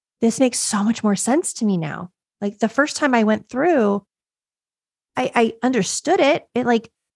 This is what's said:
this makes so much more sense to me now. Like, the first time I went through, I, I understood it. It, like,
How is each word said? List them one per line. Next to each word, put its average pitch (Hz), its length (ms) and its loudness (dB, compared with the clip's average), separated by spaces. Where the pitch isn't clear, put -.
this 226 180 2
makes 254 200 2
so 202 240 -2
much 226 200 0
more 208 120 2
sense 269 380 -2
to - 120 -4
me 196 120 2
now. 165 340 -8
Like, 202 180 -6
the 196 80 2
first 285 300 -2
time 277 160 0
I 226 100 2
went 214 240 0
through, 240 580 0
I, 254 200 -2
I 226 180 2
understood 262 560 0
it. 294 360 2
It, 240 100 -2
like, 233 240 0